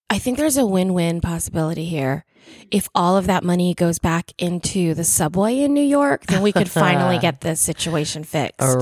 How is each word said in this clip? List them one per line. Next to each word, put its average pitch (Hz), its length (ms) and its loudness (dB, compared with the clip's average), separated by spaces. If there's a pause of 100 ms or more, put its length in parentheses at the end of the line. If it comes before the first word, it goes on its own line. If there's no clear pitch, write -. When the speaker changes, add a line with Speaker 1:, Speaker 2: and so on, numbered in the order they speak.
Speaker 1:
I 202 100 -2
think 247 200 -4
there's 302 180 0
a 277 80 2
win-win 180 580 0
possibility 165 640 -4
here. 147 400 -4 (460)
If 202 240 0
all 185 220 4
of 185 100 0
that 185 160 2
money 180 320 0
goes 170 240 0
back 165 400 -2
into 175 560 -2
the 170 100 -4
subway 190 540 0
in 285 160 2
New 285 100 2
York, 285 420 2
then 190 140 2
we 202 120 2
could 175 180 0
finally 180 480 2
Speaker 2:
<laughs> - 80 0
Speaker 1:
get 151 140 -2
this 165 200 -4
situation 156 640 -4
fixed. - 380 -4 (220)